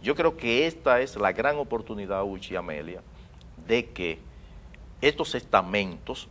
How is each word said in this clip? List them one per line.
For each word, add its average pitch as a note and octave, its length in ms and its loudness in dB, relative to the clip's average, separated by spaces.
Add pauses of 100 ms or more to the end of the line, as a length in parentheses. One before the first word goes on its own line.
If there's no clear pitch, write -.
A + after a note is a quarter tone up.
yo - 120 2
creo D#3+ 220 4
que B2 300 4
esta C3+ 340 4
es C3 160 -4
la G2+ 160 2
gran C3+ 260 2
oportunidad, G#2 680 -4
Uchi F#2+ 300 -8
y - 20 -2
Amelia, E2+ 440 -6 (680)
de A#2 220 2
que E2 280 -4 (840)
estos D3 360 2
estamentos G2 960 0